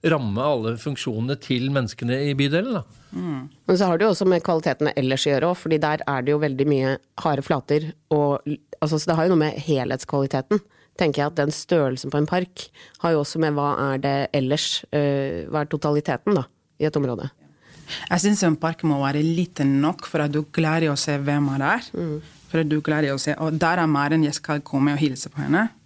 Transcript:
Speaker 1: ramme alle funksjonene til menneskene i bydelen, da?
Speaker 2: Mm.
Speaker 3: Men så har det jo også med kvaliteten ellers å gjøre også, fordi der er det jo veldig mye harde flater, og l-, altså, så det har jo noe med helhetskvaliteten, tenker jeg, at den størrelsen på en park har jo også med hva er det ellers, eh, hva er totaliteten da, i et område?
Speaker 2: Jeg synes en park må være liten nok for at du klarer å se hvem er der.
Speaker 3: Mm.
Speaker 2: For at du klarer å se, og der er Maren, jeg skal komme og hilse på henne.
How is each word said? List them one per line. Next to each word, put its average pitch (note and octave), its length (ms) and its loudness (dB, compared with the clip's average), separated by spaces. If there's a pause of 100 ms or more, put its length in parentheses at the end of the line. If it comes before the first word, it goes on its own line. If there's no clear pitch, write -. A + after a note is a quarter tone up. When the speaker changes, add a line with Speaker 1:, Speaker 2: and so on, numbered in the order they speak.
Speaker 1:
ramme C3 340 2
alle A#2+ 400 0
funksjonene B2 600 -4
til B2+ 320 -2
menneskene B2+ 480 -2 (100)
i C#3+ 40 -2
bydelen, D#3+ 400 0
da? D#3 80 -2 (280)
Speaker 2:
Mm. D3+ 380 -6 (180)
Speaker 3:
Men F#3 140 4
så G3+ 80 4
har E3+ 100 2
det G3 80 2
jo G#3+ 60 4
også F#3 160 0
med F3 160 4
kvaliteten D3+ 500 0
ellers C3 320 0
å D3 60 2
gjøre C#3 160 2
også, F3 160 -2
fordi D#3+ 140 2
der D3+ 280 0
er C#3 160 -2
det C3 80 0
jo D3 80 2
veldig C#3 300 0
mye C3+ 240 2 (260)
harde C#3+ 240 0
flater, D3+ 460 0 (220)
og D3 360 0
l-, D3 140 -6 (200)
altså, D3+ 200 0
så - 100 -2
det D#3+ 60 4
har E3 100 2
jo F#3 80 4
noe D#3 80 4
med D3+ 160 -2
helhetskvaliteten, C#3 1040 0 (380)
tenker D3 260 2
jeg, D3+ 80 -2
at E3 80 -2
den C#3+ 100 2
størrelsen C#3 640 0
på D3 80 2
en D3+ 60 2
park F3+ 420 -4 (320)
har E3 160 2
jo D3 80 2
også D#3+ 160 -4
med D3+ 180 2
hva C#3+ 140 0 (220)
er C3+ 40 -2
det C#3 180 0 (180)
ellers, C#3 580 0
eh, C#3 560 -2
hva D3+ 160 -2
er - 80 -8
totaliteten D3 640 0
da, C3+ 80 0 (360)
i D3+ 60 2
et D3+ 100 0
område? C3 340 -2 (800)
Speaker 2:
Jeg F3+ 100 2
synes G3+ 240 2
en D#3+ 120 4
park D#3+ 280 -4
må D3+ 160 4
være C#3 240 0
liten D#3+ 560 2
nok D3 240 0
for - 160 -2
at D3 140 0
du D3+ 100 0
klarer D#3+ 480 0
å C#3+ 80 -2
se D3 160 -2
hvem C#3+ 320 0
er C3+ 140 -2
der. G#3 320 0
Speaker 3:
Mm. D#3+ 240 -4 (320)
Speaker 2:
For D#3+ 100 0
at D#3 80 0
du D3+ 140 0
klarer D3+ 320 0
å E3+ 60 -4
se, D3+ 200 -2
og D#3+ 180 -2
der E3+ 220 2
er D#3+ 80 2
Maren, D3 360 4
jeg C#3+ 120 -2
skal D3 240 -4
komme C#3+ 320 0
og C#3+ 80 0
hilse C#3 300 -2
på D3 100 -10
henne. E3 300 0 (160)